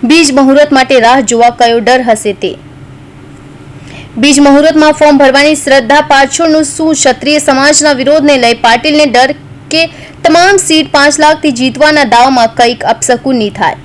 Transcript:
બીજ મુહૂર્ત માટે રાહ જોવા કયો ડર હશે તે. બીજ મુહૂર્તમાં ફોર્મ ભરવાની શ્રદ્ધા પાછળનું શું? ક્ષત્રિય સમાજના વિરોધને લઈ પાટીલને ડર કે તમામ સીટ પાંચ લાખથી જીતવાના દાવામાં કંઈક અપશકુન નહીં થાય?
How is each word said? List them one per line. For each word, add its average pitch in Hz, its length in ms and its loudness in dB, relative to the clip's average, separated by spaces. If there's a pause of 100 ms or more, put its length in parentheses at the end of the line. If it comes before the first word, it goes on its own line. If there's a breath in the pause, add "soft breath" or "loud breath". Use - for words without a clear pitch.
બીજ 285 280 0
મુહૂર્ત 277 400 2
માટે 262 280 2
રાહ 240 200 2
જોવા 233 300 0
કયો 233 280 0
ડર 254 240 0
હશે 214 300 -2
તે. 190 240 -8 (1600 loud breath)
બીજ 277 240 0
મુહૂર્તમાં 302 520 4
ફોર્મ 294 260 2
ભરવાની 285 360 2
શ્રદ્ધા 269 460 0
પાછળનું 302 640 0
શું? 320 300 -4
ક્ષત્રિય 285 440 -2
સમાજના 285 540 0
વિરોધને 277 440 0
લઈ 233 180 0
પાટીલને 302 520 0
ડર 254 280 0 (360)
કે 320 160 -2 (380 loud breath)
તમામ 349 320 2
સીટ - 360 -2
પાંચ 294 280 0
લાખથી 302 300 0
જીતવાના 262 540 0
દાવામાં 240 520 2
કંઈક 240 280 -2
અપશકુન 254 520 -2
નહીં 208 180 -4
થાય? 190 300 -4